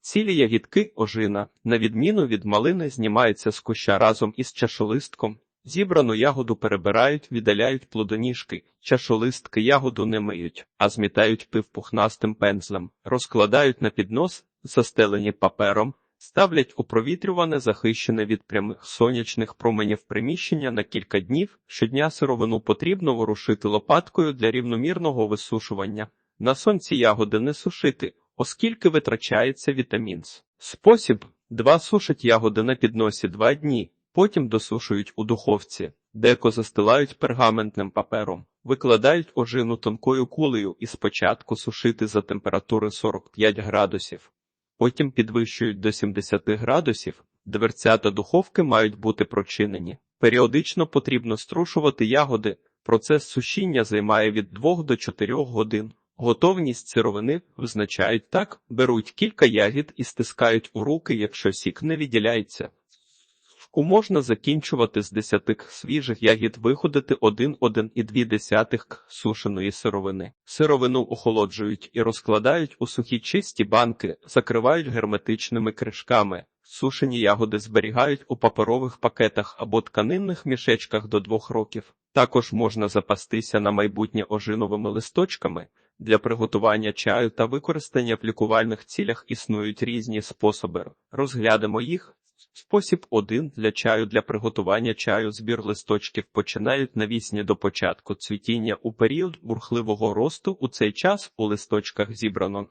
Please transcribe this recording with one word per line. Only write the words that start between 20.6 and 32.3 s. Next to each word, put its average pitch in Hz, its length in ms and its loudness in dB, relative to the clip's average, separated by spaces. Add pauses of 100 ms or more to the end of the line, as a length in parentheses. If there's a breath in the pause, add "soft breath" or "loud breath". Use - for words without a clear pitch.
на 104 120 -2
кілька - 360 -4
днів. 131 460 -4
Щодня 135 440 0
сировину 117 520 0
потрібно 160 540 0
ворушити 107 520 -2
лопаткою 147 680 2
для 117 180 2
рівномірного 123 760 -2
висушування. 104 800 -6 (320)
На 127 160 2
сонці - 400 0
ягоди 110 440 4
не 143 140 -2
сушити, - 600 -4 (240)
оскільки 226 520 0
витрачається 135 840 0
вітамін 110 500 -4
С. - 200 -20 (140)
Спосіб - 680 4 (240)
два. 117 300 4
Сушать - 460 -2
ягоди 110 380 4